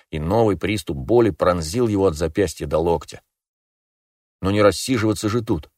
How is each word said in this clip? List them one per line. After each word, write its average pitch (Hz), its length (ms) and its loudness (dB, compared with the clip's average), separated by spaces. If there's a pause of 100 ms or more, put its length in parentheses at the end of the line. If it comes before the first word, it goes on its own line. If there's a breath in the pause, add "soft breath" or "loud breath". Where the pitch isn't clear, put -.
(120)
и 78 80 -6
новый 98 360 2
приступ 90 420 -6
боли 101 340 2
пронзил 90 560 0
его 98 180 2
от 87 100 2
запястья 82 520 -2
до 78 100 -2
локтя. 82 440 -2 (1200)
Но 92 80 0
не 104 100 2
рассиживаться 107 680 2
же 117 120 0
тут. 101 360 -4